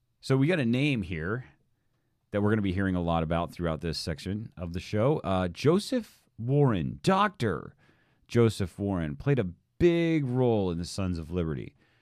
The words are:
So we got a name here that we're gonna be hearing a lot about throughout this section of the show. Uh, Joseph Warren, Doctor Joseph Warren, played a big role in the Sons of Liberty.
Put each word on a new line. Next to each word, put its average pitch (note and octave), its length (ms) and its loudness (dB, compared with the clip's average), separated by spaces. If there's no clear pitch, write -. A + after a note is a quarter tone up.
So C3+ 160 0
we C3+ 80 4
got F3+ 120 2
a C3 60 0
name B2+ 380 0
here F2+ 420 -6
that G2+ 100 -2
we're G#2 80 2
gonna A2 140 2
be F#2+ 100 0
hearing F#2+ 240 0
a F2 60 0
lot E2+ 200 0
about E2 300 -2
throughout D#2+ 300 -4
this D#2+ 160 -4
section F#2 580 -6
of F2 160 -8
the F2+ 80 -4
show. A#2 420 0
Uh, F#2 260 0
Joseph F#3+ 760 0
Warren, A2 640 2
Doctor A#2 720 0
Joseph A2+ 520 2
Warren, F2 380 -2
played C#3 220 0
a F#2+ 120 -2
big E3+ 460 4
role A#2+ 460 2
in E2 80 -2
the E2+ 80 -4
Sons F2+ 320 -4
of D#2 120 -10
Liberty. D#2+ 440 -4